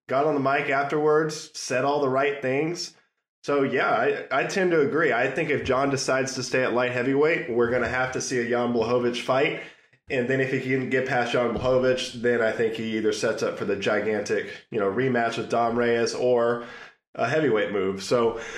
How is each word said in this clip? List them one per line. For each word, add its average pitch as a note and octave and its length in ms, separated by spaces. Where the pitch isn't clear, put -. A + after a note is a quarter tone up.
got C3+ 160
on D#3 80
the C#3 80
mic C#3+ 280
afterwards, D3+ 880
said C3 280
all C#3+ 160
the C#3 80
right C#3 320
things. D3+ 520
So, C#3+ 200
yeah, C3 260
I, C#3+ 360
I - 20
tend F#3 280
to E3 100
agree. C#3+ 320
I C3 180
think D#3+ 180
if B2 140
Jon B2+ 260
decides C3 460
to B2+ 80
stay C3 200
at A#2 100
light B2 180
heavyweight, C3+ 580
we're A#2 220
gonna A#2+ 160
have B2+ 240
to C3 80
see B2 200
a A#2 100
Jan A#2+ 240
Blachowicz A#2+ 480
fight. C#3+ 400
And B2+ 180
then C3+ 140
if C3 100
he C3+ 80
can B2+ 300
get B2+ 180
past B2 240
Jan A#2+ 240
Blachowicz, B2+ 680
then A#2+ 200
I A2 100
think A2 220
he A2+ 240
either G#2+ 160
sets A2+ 300
up G#2 140
for A#2+ 60
the G2 140
gigantic, G#2 920
you A2+ 120
know, G2 100
rematch A#2+ 460
with A#2 120
Dom A#2 300
Reyes A#2 340
or A#2+ 520
a A#2 100
heavyweight A#2+ 460
move. F#2+ 320
So, A#2 380